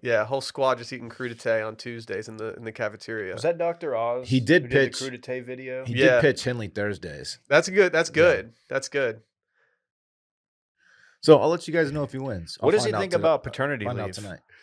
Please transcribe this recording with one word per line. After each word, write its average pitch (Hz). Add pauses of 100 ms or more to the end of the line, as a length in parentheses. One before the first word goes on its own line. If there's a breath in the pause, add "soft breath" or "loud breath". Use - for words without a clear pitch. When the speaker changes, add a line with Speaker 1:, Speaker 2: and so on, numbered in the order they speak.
Speaker 1:
Yeah, 117
whole 131
squad 131
just 120
eating 117
crudité 113
on 110
Tuesdays 113
in 110
the, 110
in 117
the 113
cafeteria. 107
Speaker 2:
Was 87
that 165
Doctor 170
Oz 120
Speaker 3:
He 127
did 147
Speaker 2:
who 123
Speaker 3:
pitch, 131
Speaker 2:
did 131
the 120
crudité 127
video? 127
Speaker 3:
he 120
Speaker 1:
Yeah. 127
Speaker 3:
did 120
pitch 135
Henley 123
Thursdays. 90 (100)
Speaker 1:
That's 160
good. 185
That's 165
Speaker 3:
Yeah. -
Speaker 1:
good. 143 (160)
That's 135
good. 117 (2000 soft breath)
Speaker 3:
So 156
I'll 123
let 170
you 156
guys 160
know 147
if 131
he 135
wins. 113
I'll -
Speaker 2:
What 156
does 214
he 226
Speaker 3:
find 214
out 104
Speaker 2:
think 190
Speaker 3:
to-, 180
Speaker 2:
about 160
paternity 135
Speaker 3:
find 123
out 104
Speaker 2:
leave? 92
Speaker 3:
tonight. 98 (240 soft breath)